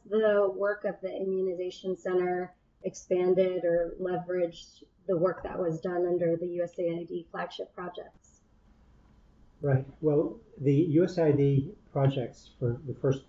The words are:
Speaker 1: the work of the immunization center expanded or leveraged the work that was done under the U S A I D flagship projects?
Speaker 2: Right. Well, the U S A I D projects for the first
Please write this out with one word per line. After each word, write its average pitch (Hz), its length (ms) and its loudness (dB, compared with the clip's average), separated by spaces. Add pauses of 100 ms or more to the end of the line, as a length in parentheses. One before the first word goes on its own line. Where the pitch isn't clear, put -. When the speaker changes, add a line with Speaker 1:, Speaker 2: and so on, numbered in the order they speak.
Speaker 1:
the 208 480 4
work 202 280 -2
of 196 180 -2
the 190 120 -6
immunization 185 840 -4
center 180 580 -2 (280)
expanded 180 800 0
or 170 360 0
leveraged 175 840 -4 (240)
the 190 100 2
work 170 260 0
that - 160 -8
was 165 220 -2
done 180 260 -2
under 175 300 2
the 175 100 -4
U 175 180 -4
S 175 140 -8
A 170 220 -2
I 175 40 -8
D 170 260 -10
flagship - 440 -10
projects? - 640 -14 (1200)
Speaker 2:
Right. 131 260 2 (140)
Well, 151 380 2 (220)
the 139 140 4
U 165 300 4
S 180 140 -2
A 165 60 4
I 151 80 6
D 139 400 2 (200)
projects 139 640 -2
for 120 280 -2
the 120 80 -8
first 143 340 0